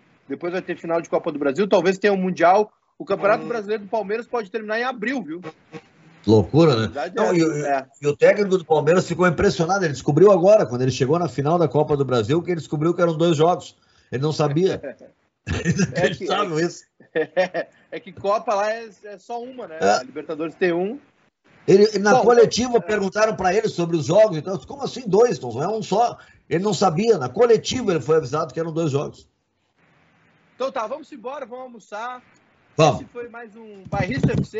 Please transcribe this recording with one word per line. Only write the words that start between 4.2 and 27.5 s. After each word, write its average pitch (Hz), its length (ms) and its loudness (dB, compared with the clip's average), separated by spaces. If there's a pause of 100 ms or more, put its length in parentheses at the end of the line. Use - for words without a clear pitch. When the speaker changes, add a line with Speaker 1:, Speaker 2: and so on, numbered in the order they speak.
Speaker 1:
pode 226 240 -6
terminar 220 300 -6
em 247 40 -4
abril, 247 380 -4
viu? 160 180 -12 (840)
Speaker 2:
Loucura, 123 480 4
né? 113 140 0
Speaker 1:
Verdade 147 260 -8
Speaker 2:
Não, 220 120 0
Speaker 1:
é. 180 100 2
Speaker 2:
e, 165 80 4
o, 147 220 -2
Speaker 1:
É. 139 200 -2 (160)
Speaker 2:
e 143 60 -2
o 143 80 0
técnico 190 420 4
do 165 60 -6
Palmeiras 156 420 2
ficou 175 200 0
impressionado. 180 580 0
Ele 151 80 -2
descobriu 160 400 4
agora, 190 340 4
quando 123 160 -4
ele 131 80 0
chegou 139 280 0
na 170 100 -4
final 151 300 -2
da 160 100 2
Copa 151 280 0
do 139 80 0
Brasil, 127 380 0
que 165 80 -8
ele 170 100 -4
descobriu 160 320 -2
que 170 80 -2
eram 165 160 0
dois 165 200 2
jogos. 165 400 0 (340)
Ele 127 120 -4
não 156 100 -2
sabia. 151 500 0
<laughs> 127 340 -18 (340)
Speaker 1:
É - 120 -4
que, 165 80 -4
Speaker 2:
Inacreditável 175 880 -2
Speaker 1:
é, 165 40 0
Speaker 2:
isso. 170 220 -6 (160)
Speaker 1:
<laughs> - 880 -6
é 160 100 -12
que 185 120 -20
Copa 208 420 -4
lá 208 160 -2
é, 226 200 -8 (140)
é 208 140 -16
só 233 240 -12
uma, 247 240 -14
né? 160 140 -16
Speaker 2:
É. 190 120 4
Speaker 1:
A - 100 0
Libertadores 156 520 -8
tem 175 200 0
um. 202 240 -4 (680)
Speaker 2:
Ele, 202 340 6
na 208 160 4
Speaker 1:
Bom, 240 80 6
Speaker 2:
coletiva, 240 520 4
Speaker 1:
é. 214 40 2
Speaker 2:
perguntaram 214 540 0
pra 185 200 0
ele 220 120 0
sobre 170 300 -2
os 147 80 -2
jogos, 185 320 4
então, 185 220 -6
como - 240 -14
assim 247 260 -10
dois? 202 320 4
Não 123 220 -8
é 170 40 -4
um 214 160 -4
só. 185 360 0 (320)
Ele 170 120 0
não 202 120 0
sabia. 196 420 2
Na 123 140 -6
coletiva 226 640 2